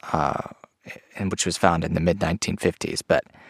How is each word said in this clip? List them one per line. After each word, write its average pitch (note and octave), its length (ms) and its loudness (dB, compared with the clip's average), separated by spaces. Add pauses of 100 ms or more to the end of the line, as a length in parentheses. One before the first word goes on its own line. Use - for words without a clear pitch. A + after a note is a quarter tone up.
(140)
uh, D2+ 280 0 (760)
and G2 160 -4
which - 160 -2
was E2+ 100 -2
found E2+ 260 4
in E2 120 -2
the E2+ 40 2
mid-nineteen E2+ 580 0
fifties. - 440 -2
But, - 220 2 (260)